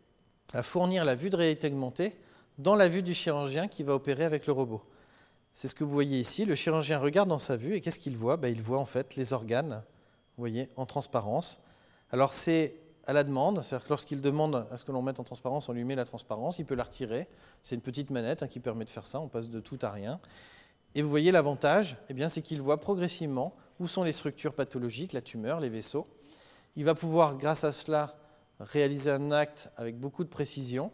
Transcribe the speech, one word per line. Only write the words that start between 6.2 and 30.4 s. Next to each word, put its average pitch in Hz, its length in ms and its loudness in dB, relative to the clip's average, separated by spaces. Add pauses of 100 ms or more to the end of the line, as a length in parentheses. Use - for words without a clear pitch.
Le 170 100 2
chirurgien 156 440 2
regarde 170 300 4
dans 156 80 2
sa 131 200 0
vue 143 180 -2
et 175 60 -2
qu'est-ce - 180 -4
qu'il 131 180 -6
voit ? 120 200 2
Ben, 135 120 0
il 113 120 -2
voit 120 160 0
en 139 80 0
fait - 300 -4
les 131 180 -2
organes, 117 500 -2 (540)
vous 123 40 -8
voyez, 120 340 -4
en 131 100 -6
transparence. 127 760 -2 (500)
Alors 135 220 4
c'est 160 420 2 (320)
à 135 60 0
la 143 100 6
demande, 143 380 0
c'est-à-dire - 240 -6
que - 40 -4
lorsqu'il 139 320 -2
demande 143 500 2
à 123 60 -10
ce - 80 -14
que 139 60 -8
l'on 127 100 -2
mette 131 180 -4
en - 40 -8
transparence, 131 460 -6
on 120 40 -4
lui 120 100 -4
met 131 120 -4
la 123 100 -2
transparence, 117 540 -6
il 151 60 -6
peut 135 100 -4
la 120 80 0
retirer. 120 440 -6 (360)
C'est - 120 -8
une 117 60 -6
petite 135 300 -6
manette, 127 320 -2
hein, 135 40 -4
qui - 120 -10
permet 113 260 -6
de - 40 -14
faire - 160 -12
ça, 135 140 -6
on 160 80 -8
passe 117 220 -8
de 113 100 -8
tout 127 220 -12
à 110 100 -2
rien. 104 280 -6 (760)
Et 147 80 0
vous 151 80 0
voyez 151 220 4
l'avantage, 151 680 4 (120)
eh 139 40 -8
bien, 143 160 -2
c'est 160 120 -4
qu'il 151 200 -6
voit 147 180 2
progressivement 175 760 -2 (240)
où 175 80 -4
sont 185 160 0
les 160 80 2
structures 147 420 -4
pathologiques, 127 600 -4
la 123 80 -4
tumeur, 120 380 -4
les 135 100 -2
vaisseaux. 113 380 -4 (680)
Il 147 100 -2
va 160 100 6
pouvoir, 160 420 4
grâce 151 260 0
à 151 80 2
cela, 151 440 0 (440)
réaliser 143 520 2
un 143 200 0
acte 147 460 0
avec 117 220 -6
beaucoup 139 240 -4
de 165 60 -10
précision, 135 640 -4